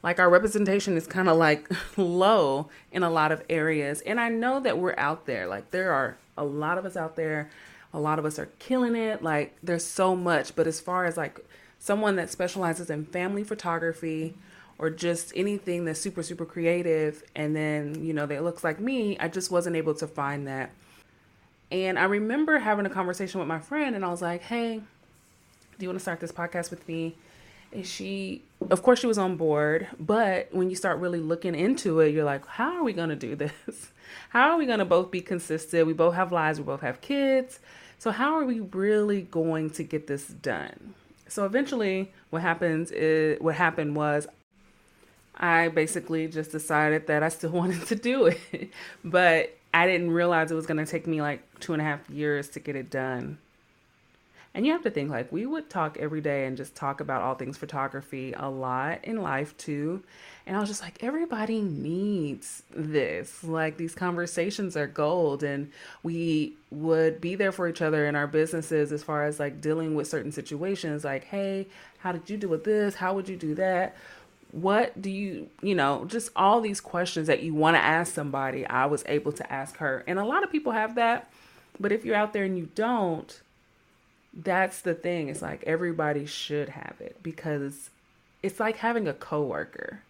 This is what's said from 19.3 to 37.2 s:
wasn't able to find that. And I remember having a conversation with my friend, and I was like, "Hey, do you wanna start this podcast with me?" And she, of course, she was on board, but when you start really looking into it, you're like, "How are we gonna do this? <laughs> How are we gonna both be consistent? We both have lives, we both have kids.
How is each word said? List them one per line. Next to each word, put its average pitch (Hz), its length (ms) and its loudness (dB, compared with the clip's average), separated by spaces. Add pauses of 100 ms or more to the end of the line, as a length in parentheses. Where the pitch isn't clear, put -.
wasn't 175 240 2
able 160 200 0
to 151 120 -6
find 143 400 -4
that. 135 240 -6 (1000)
And 185 280 0
I 165 60 4
remember 233 540 2
having 208 280 2
a 185 40 -2
conversation 185 500 -4
with 156 80 -2
my 160 100 -2
friend, 269 360 -2
and 190 100 -2
I 180 40 -2
was 175 140 -4
like, 175 200 -2
"Hey, 233 360 -4 (1000)
do 190 60 -8
you 180 40 -4
wanna 185 120 -4
start 170 200 -4
this 170 120 -8
podcast 175 380 -6
with - 180 -14
me?" 165 280 -4 (560)
And 190 140 -8
she, 190 560 -8 (280)
of 180 120 4
course, 247 160 8
she - 80 -2
was 220 120 2
on 185 180 2
board, 156 500 2 (140)
but 202 520 2
when 185 180 2
you 185 60 -4
start 185 220 0
really 175 220 -2
looking 170 340 -2
into 175 460 2
it, 151 140 8
you're 156 100 2
like, 139 220 -2
"How 302 300 -2
are 339 60 -2
we 226 120 0
gonna 160 220 -2
do 117 180 -6
this? - 580 -8 (160)
<laughs> - 220 -20
How 269 220 6
are 339 40 4
we 311 80 2
gonna 220 220 2
both 180 240 4
be 180 100 -2
consistent? 165 680 0
We 160 60 0
both 165 220 4
have 180 180 0
lives, 156 260 2
we 147 60 -8
both 139 160 -4
have 131 220 -6
kids. 269 580 2 (380)